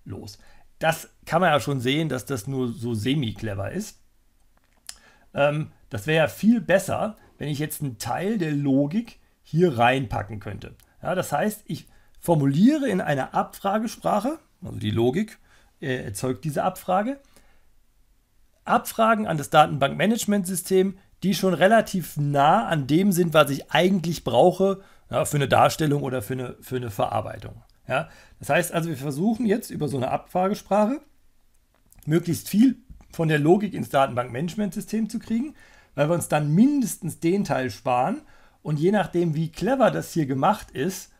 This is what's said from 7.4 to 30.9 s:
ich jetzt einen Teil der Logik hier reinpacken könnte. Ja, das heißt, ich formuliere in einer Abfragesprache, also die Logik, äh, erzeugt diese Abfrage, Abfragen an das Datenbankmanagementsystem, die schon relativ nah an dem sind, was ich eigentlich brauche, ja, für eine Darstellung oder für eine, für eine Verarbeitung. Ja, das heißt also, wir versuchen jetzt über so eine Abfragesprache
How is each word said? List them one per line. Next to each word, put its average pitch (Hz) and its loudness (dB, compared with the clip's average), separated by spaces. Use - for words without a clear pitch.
ich 139 -6
jetzt 151 -8
einen 131 -6
Teil 160 -4
der 160 -2
Logik 143 0
hier 160 2
reinpacken 113 2
könnte. 107 -12
Ja, 160 -4
das 185 -4
heißt, 185 -2
ich - -10
formuliere 175 4
in 190 0
einer 139 -2
Abfragesprache, 208 -2
also - -12
die 107 -2
Logik, 123 0
äh, 135 -6
erzeugt 127 -6
diese 160 -4
Abfrage, 196 -2
Abfragen 220 0
an 165 -2
das 143 -6
Datenbankmanagementsystem, 180 2
die 185 2
schon 190 2
relativ 196 2
nah 147 4
an 151 -2
dem 185 4
sind, 170 2
was 151 6
ich 135 -6
eigentlich 175 2
brauche, 180 4
ja, 123 0
für - -2
eine 139 2
Darstellung 143 4
oder 131 -4
für - -8
eine, 127 -8
für - -8
eine 123 -6
Verarbeitung. - -6
Ja, 139 -4
das - -8
heißt 170 0
also, 165 -2
wir 147 -6
versuchen 160 -2
jetzt 208 0
über 151 -4
so 123 -4
eine 123 -2
Abfragesprache 202 -2